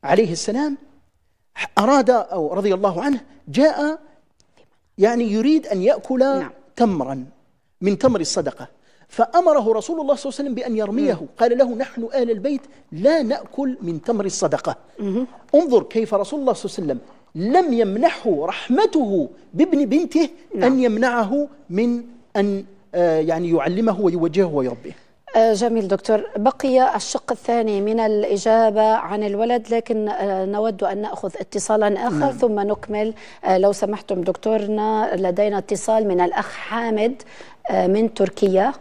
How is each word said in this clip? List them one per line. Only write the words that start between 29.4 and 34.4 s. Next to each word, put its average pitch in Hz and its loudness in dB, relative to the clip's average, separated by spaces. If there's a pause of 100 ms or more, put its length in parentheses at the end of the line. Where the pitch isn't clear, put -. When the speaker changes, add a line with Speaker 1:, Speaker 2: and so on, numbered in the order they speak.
Speaker 2:
لكن، 220 -2
آه، 196 -2
نود 208 -2
أن 196 -2
نأخذ 208 -8
اتصالا 208 0
آخر 170 -2
Speaker 1:
نعم. 277 2
Speaker 2:
ثم 226 0
نكمل. 208 -4 (300)
آه، 190 2
لو 196 4
سمحتم 202 -4
دكتورنا، 214 -2